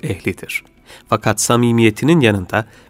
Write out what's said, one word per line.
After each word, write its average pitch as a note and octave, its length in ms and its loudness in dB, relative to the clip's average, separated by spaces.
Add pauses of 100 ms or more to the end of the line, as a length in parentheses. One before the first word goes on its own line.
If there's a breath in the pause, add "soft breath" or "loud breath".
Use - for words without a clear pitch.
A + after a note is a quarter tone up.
ehlidir. - 600 -8 (460 loud breath)
Fakat G#2+ 320 -2
samimiyetinin A#2+ 760 2
yanında G#2 460 0 (240 soft breath)